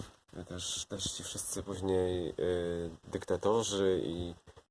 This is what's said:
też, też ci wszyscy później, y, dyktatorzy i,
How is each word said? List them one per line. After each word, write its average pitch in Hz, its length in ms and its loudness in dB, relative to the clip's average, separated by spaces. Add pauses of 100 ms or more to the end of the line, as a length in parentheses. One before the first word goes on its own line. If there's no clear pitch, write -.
(480)
też, - 380 -6
też 98 180 -6
ci - 200 -6
wszyscy - 380 -4
później, 92 760 2
y, 87 520 0 (140)
dyktatorzy 98 1000 2
i, 85 300 -2 (360)